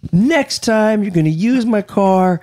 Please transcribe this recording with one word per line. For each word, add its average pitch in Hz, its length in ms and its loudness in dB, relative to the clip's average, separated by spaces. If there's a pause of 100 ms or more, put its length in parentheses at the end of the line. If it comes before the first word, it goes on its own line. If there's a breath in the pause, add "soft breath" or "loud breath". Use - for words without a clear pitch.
(100)
next 269 520 0
time 214 400 0
you're 196 80 -6
gonna 160 180 0
use 226 360 0
my 220 160 0
car 185 600 0